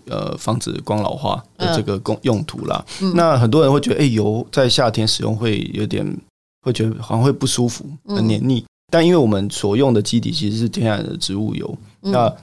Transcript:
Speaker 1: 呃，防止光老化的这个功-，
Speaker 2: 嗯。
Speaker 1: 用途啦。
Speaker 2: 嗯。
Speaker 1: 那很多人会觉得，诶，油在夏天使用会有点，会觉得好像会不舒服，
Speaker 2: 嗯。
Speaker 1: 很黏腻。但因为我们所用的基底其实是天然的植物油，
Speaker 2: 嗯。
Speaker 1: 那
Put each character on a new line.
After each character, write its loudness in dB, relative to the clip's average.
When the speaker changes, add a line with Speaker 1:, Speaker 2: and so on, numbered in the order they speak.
Speaker 1:
呃， -6
防 -4
止 -8
光 -2
老 -4
化 -4
的 0
这 0
个 -2
功-， -4
Speaker 2:
嗯。 -8
Speaker 1:
用 0
途 -10
啦。 -4
Speaker 2:
嗯。 -2
Speaker 1:
那 4
很 4
多 6
人 6
会 4
觉 -2
得， 0
诶， 4
油 0
在 4
夏 4
天 0
使 -2
用 0
会 -2
有 -2
点， -4
会 0
觉 0
得 -2
好 -4
像 4
会 4
不 -4
舒 0
服， -10
Speaker 2:
嗯。 -4
Speaker 1:
很 2
黏 2
腻。 0
但 4
因 6
为 6
我 6
们 0
所 0
用 4
的 4
基 0
底 -2
其 -4
实 -4
是 0
天 -2
然 0
的 -8
植 -6
物 -2
油， -8
Speaker 2:
嗯。 -4
Speaker 1:
那 2